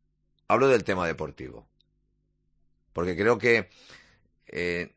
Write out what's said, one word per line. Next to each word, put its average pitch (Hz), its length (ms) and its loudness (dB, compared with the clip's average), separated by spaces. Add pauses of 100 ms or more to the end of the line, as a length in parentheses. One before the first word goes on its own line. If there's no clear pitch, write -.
(460)
Hablo 120 220 4
del 120 160 4
tema 92 200 -2
deportivo. 69 640 -8 (1200)
Porque 87 240 -4
creo 107 200 2
que, 113 320 2 (800)
eh, 87 500 -6